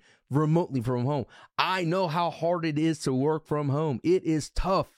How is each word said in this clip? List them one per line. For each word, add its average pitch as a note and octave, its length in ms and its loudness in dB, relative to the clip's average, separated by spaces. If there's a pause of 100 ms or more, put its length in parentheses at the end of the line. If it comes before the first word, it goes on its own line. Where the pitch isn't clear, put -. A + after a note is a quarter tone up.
(300)
remotely D3+ 520 2
from B2 240 -2
home. C#3 200 -2 (320)
I F3+ 260 0
know F3 240 0
how E3 220 -2
hard E3 340 -2
it D3+ 140 -2
is D#3+ 220 0
to C3+ 140 -2
work D3 340 0
from D3 220 -2
home. C#3 340 -2
It F3+ 200 2
is D#3 280 -2
tough. F3+ 360 0 (100)